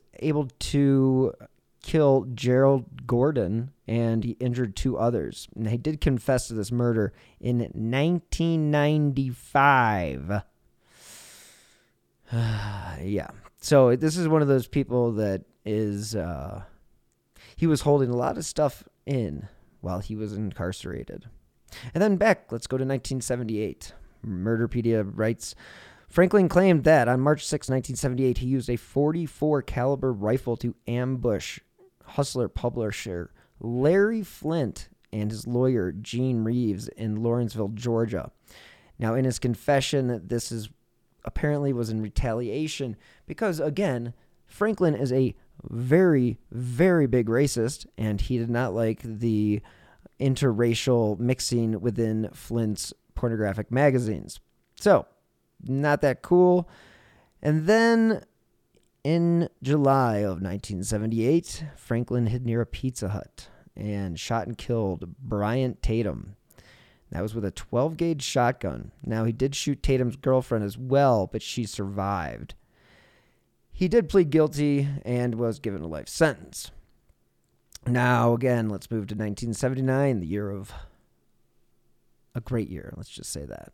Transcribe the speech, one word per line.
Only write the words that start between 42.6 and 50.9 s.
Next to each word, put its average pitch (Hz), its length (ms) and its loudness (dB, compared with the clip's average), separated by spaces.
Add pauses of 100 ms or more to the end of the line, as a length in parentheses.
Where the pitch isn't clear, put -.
because, 185 320 -4
again, 139 560 -2 (320)
Franklin 196 480 2
is 123 180 -2
a 127 220 2 (300)
very, 127 720 4 (140)
very 135 560 2
big 117 180 2
racist, 123 580 0 (140)
and 104 220 0
he 123 180 0
did 117 100 -2
not 120 240 0
like 113 300 0
the 107 580 0 (600)
interracial 117 1000 2